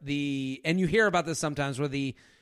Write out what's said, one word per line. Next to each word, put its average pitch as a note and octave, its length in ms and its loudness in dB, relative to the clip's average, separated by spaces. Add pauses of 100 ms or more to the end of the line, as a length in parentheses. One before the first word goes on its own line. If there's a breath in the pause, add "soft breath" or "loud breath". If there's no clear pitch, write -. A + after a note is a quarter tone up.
the, C#3 640 -4
and E3+ 160 2
you F#3 60 4
hear G#3+ 200 4
about F3 200 2
this D#3+ 120 -4
sometimes, C#3+ 400 -2
where C#3+ 100 0
the, C3+ 260 -2 (280)